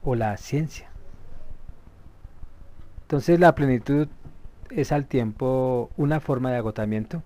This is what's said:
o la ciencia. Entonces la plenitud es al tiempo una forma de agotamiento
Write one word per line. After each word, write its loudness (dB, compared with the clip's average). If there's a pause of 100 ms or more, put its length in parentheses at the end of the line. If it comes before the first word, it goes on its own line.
o 2
la 0
ciencia. -4 (2250)
Entonces 4
la 10
plenitud 4 (640)
es 0
al 2
tiempo 0
una 2
forma 0
de 0
agotamiento -2